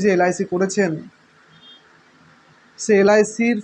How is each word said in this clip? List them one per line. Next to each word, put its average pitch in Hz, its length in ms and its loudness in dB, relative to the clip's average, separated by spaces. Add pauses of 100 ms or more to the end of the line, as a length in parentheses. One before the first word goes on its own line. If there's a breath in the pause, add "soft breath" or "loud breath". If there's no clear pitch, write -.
যে 208 140 0
এলআইসি 180 360 0
করেছেন, 190 380 -2 (1900)
সেই 208 240 2
এলআইসির 214 600 2